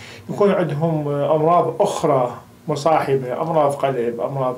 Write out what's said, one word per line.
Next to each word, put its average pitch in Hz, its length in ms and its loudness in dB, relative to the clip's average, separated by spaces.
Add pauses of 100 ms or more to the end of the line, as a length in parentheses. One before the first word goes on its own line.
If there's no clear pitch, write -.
(300)
يكون 190 200 2
عندهم 156 580 0
أمراض 156 720 2
أخرى 139 540 0 (320)
مصاحبة، 139 760 0
أمراض 156 300 2
قلب، 123 480 -2
أمراض 127 380 -2